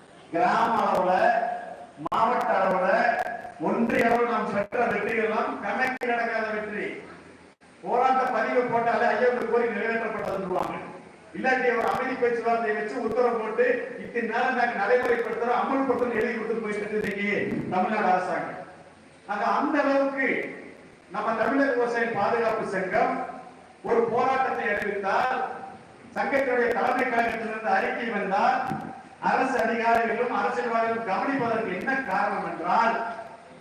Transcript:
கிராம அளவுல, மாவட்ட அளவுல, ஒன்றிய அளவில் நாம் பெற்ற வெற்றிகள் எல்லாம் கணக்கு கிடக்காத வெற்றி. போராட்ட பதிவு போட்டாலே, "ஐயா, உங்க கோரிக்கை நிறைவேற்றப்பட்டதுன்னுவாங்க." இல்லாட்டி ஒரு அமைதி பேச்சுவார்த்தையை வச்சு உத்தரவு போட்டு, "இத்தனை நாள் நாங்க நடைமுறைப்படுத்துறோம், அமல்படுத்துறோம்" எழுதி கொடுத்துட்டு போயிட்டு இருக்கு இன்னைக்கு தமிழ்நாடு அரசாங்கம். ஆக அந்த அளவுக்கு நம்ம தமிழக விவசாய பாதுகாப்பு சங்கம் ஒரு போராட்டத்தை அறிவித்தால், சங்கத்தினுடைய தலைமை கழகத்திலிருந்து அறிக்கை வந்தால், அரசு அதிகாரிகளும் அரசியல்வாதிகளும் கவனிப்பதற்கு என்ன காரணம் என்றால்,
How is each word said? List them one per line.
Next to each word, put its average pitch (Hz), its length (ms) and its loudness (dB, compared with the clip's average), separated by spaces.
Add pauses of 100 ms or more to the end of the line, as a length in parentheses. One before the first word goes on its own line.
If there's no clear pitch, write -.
(320)
கிராம 180 520 2
அளவுல, 185 480 4 (760)
மாவட்ட - 440 2
அளவுல, 190 640 2 (400)
ஒன்றிய 233 460 2
அளவில் 233 240 4
நாம் 208 240 -2
பெற்ற 226 320 0
வெற்றிகள் 220 380 -2
எல்லாம் 214 380 -2
கணக்கு 247 460 -2
கிடக்காத 226 440 0
வெற்றி. 208 520 -6 (760)
போராட்ட 247 420 4
பதிவு 247 380 2
போட்டாலே, 233 460 2
"ஐயா, 214 200 4
உங்க 226 180 2
கோரிக்கை 220 380 2
நிறைவேற்றப்பட்டதுன்னுவாங்க." 196 960 -2 (580)
இல்லாட்டி 247 400 2
ஒரு - 100 2
அமைதி 254 260 0
பேச்சுவார்த்தையை 226 640 0
வச்சு 233 280 -4
உத்தரவு 226 360 2
போட்டு, 240 600 0
"இத்தனை 226 300 -4
நாள் 240 240 0
நாங்க 233 120 2
நடைமுறைப்படுத்துறோம், 233 1000 2
அமல்படுத்துறோம்" 247 480 0
எழுதி 220 260 -2
கொடுத்துட்டு 214 220 -4
போயிட்டு 208 300 -4
இருக்கு 202 320 -4
இன்னைக்கு - 460 -2
தமிழ்நாடு 196 360 0
அரசாங்கம். - 600 0 (600)
ஆக 202 180 -2
அந்த 285 360 2
அளவுக்கு 269 800 0 (520)
நம்ம 220 220 -2
தமிழக 233 380 2
விவசாய 240 340 0
பாதுகாப்பு 220 640 0
சங்கம் 180 600 0 (560)
ஒரு 226 280 2
போராட்டத்தை 254 640 0
அறிவித்தால், 202 720 -2 (680)
சங்கத்தினுடைய 233 520 0
தலைமை 254 380 0
கழகத்திலிருந்து 226 640 -2
அறிக்கை 240 360 0
வந்தால், 190 560 2 (580)
அரசு 254 420 2
அதிகாரிகளும் 233 760 2
அரசியல்வாதிகளும் 226 720 0
கவனிப்பதற்கு 226 680 0
என்ன 269 160 -2
காரணம் 190 520 -2
என்றால், 180 600 0 (560)